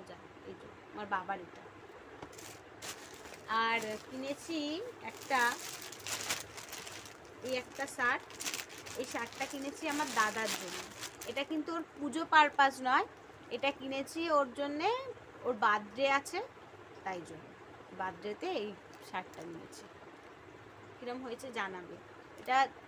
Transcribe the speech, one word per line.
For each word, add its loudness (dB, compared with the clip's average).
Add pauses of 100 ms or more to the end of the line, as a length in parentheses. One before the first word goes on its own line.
যায়। -14 (220)
এই -8
যে -14 (260)
আমার -6
বাবার 0
এটা। -12 (1900)
আর 6 (320)
কিনেছি 0 (220)
একটা, 0 (2000)
এই 0
একটা -2
শার্ট, 2 (760)
এই 0
শার্টটা -2
কিনেছি -4
আমার 2
দাদার 4 (140)
জন্য। -4 (500)
এটা 0
কিন্তু 0
ওর 0 (160)
পুজো 0
পারপাস 10
নয়, 6 (500)
এটা 4
কিনেছি 0
ওর 6
জন্যে, 2 (540)
ওর 4
বার্থডে 4 (140)
আছে -2 (640)
তাই -2
জন্য, -10 (520)
বার্থডেতে -2
এই 0 (380)
শার্টটা -4 (100)
নিয়েছি। -12 (1160)
কিরম -4
হয়েছে -6
জানাবে। -2 (460)
এটা 10 (200)